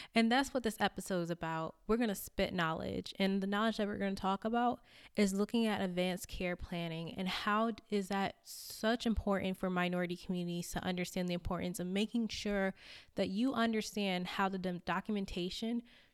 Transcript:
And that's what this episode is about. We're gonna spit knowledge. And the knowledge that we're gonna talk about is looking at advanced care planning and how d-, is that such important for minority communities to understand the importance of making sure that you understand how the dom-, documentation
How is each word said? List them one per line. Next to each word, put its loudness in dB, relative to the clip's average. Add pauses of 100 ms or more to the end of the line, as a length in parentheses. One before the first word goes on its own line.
(120)
And 6
that's 2
what 0
this -2
episode 0
is 0
about. -2 (100)
We're 4
gonna 2
spit 0
knowledge. -2
And 2
the 0
knowledge 2
that 0
we're -4
gonna 0
talk 0
about 2 (340)
is 4
looking 2
at 2
advanced 0
care -4
planning -6
and -2
how 2
d-, -6
is 0
that 0
such -2
important 2
for -2
minority 0
communities -2
to -2
understand -2
the 0
importance -2
of -4
making 0
sure 0 (400)
that 0
you 0
understand 0
how 2
the -4
dom-, -2
documentation -2 (320)